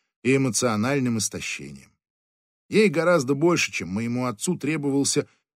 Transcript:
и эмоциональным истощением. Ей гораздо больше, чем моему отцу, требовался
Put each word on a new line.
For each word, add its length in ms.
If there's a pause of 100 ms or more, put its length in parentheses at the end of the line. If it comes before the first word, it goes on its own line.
(240)
и 120
эмоциональным 840
истощением. 720 (760)
Ей 220
гораздо 460
больше, 360
чем 180
моему 360
отцу, 320
требовался 720 (280)